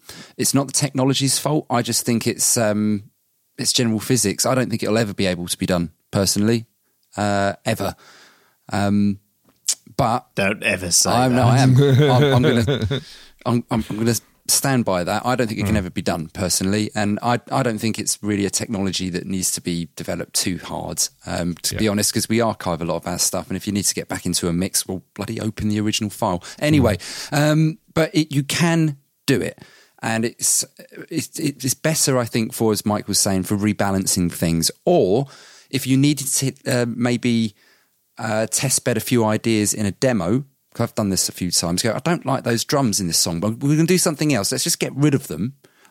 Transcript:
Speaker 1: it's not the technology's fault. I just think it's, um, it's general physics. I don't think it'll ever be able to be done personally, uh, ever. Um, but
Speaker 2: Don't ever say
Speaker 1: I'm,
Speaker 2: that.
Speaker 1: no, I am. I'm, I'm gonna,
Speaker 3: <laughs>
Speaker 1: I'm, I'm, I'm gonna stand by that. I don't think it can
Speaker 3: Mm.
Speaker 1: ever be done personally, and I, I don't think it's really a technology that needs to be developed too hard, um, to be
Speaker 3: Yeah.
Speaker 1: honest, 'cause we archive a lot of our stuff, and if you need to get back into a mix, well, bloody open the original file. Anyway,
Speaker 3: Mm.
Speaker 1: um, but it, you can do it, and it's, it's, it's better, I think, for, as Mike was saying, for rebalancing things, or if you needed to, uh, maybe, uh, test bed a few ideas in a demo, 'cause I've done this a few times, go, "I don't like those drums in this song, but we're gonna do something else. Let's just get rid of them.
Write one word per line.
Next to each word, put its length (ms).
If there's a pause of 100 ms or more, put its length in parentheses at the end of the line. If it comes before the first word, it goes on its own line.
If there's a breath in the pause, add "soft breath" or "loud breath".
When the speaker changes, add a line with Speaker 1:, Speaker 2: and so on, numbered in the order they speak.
(380 loud breath)
Speaker 1:
it's 160
not 120
the 60
technology's 680
fault. 300
I 140
just 240
think 200
it's, 300
um, 540 (480)
it's 160
general 260
physics. 460
I 80
don't 160
think 120
it'll 140
ever 160
be 140
able 220
to 100
be 80
done 240 (200)
personally, 540 (540)
uh, 360 (120)
ever. 280 (760 soft breath)
Um, 460 (760)
but 380
Speaker 2:
Don't 280
ever 280
say 200
Speaker 1:
I'm, 240
Speaker 2:
that. 20
Speaker 1:
no, 100
I 120
am. 180 (340)
I'm, 240
I'm 80
gonna, 600 (200 loud breath)
Speaker 3:
<laughs> 220
Speaker 1:
I'm, 260
I'm, 200
I'm 80
gonna 160 (340)
stand 380
by 180
that. 220
I 100
don't 100
think 140
it 60
can 80
Speaker 3:
Mm. 40
Speaker 1:
ever 120
be 100
done 280
personally, 680
and 280
I, 160 (140)
I 100
don't 160
think 200
it's 240
really 240
a 40
technology 600
that 160
needs 260
to 80
be 360
developed 360
too 260
hard, 480 (200)
um, 360
to 140
be 80
Speaker 3:
Yeah. 60
Speaker 1:
honest, 240
'cause 160
we 100
archive 400
a 60
lot 100
of 100
our 120
stuff, 300
and 100
if 80
you 80
need 100
to 100
get 140
back 160
into 240
a 60
mix, 340
well, 140 (120)
bloody 240
open 300
the 120
original 280
file. 340 (180 loud breath)
Anyway, 360
Speaker 3:
Mm. 560
Speaker 1:
um, 260 (140)
but 220
it, 180
you 100
can 540 (300)
do 140
it, 180 (440 loud breath)
and 220
it's, 400 (460)
it's, 280
it's 360
better, 420
I 80
think, 300
for, 180
as 140
Mike 200
was 120
saying, 240
for 140
rebalancing 760
things, 380 (160)
or 400 (420 loud breath)
if 180
you 120
needed 300
to, 260 (120)
uh, 220
maybe, 640 (640 soft breath)
uh, 300
test 360
bed 140
a 20
few 240
ideas 480
in 140
a 60
demo, 520 (300)
'cause 100
I've 100
done 140
this 180
a 60
few 180
times, 320
go, 120
"I 60
don't 260
like 180
those 200
drums 360
in 60
this 100
song, 240
but 200
we're 160
gonna 100
do 100
something 380
else. 180
Let's 120
just 140
get 160
rid 200
of 140
them. 260 (360 soft breath)